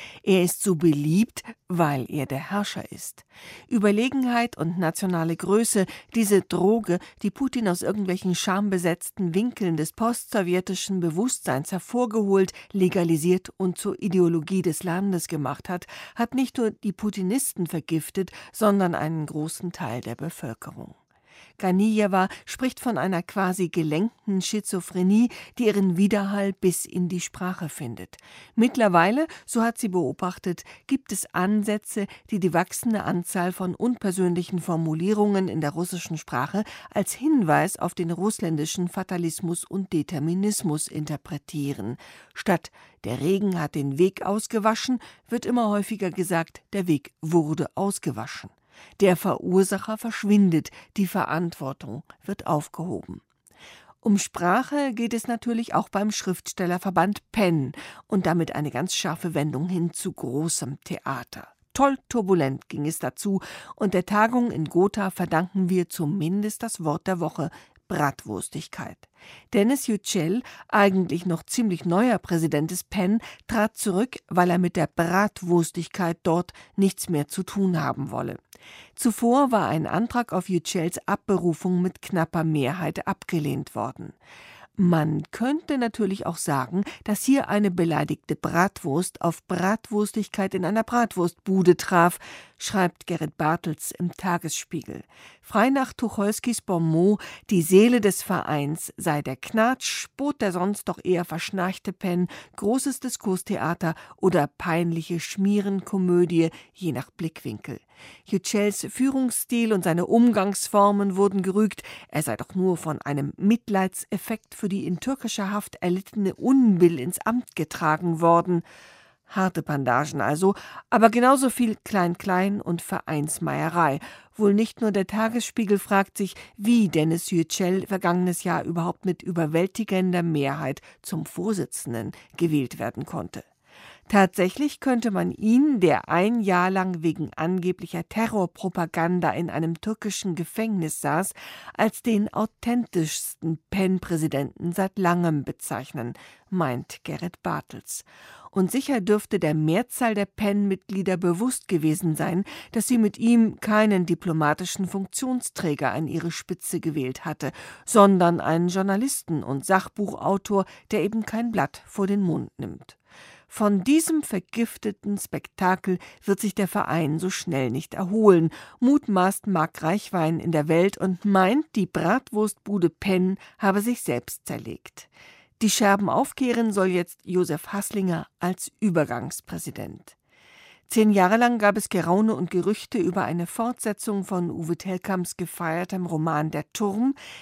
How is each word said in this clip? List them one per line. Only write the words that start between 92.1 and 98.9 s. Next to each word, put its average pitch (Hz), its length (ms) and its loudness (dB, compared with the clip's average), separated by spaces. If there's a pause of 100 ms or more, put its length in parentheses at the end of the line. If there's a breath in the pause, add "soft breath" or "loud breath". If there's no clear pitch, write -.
schreibt - 500 -2
Gerrit 156 300 -6
Bartels 160 540 -2
im 175 220 -4
Tagesspiegel. 170 920 -6 (400 loud breath)
Frei 220 260 2
nach 269 240 0
Tucholskys 220 720 -2
Bonmot, 170 580 2 (300 loud breath)
die 190 100 4
Seele 214 400 8
des 202 220 2
Vereins 151 760 -4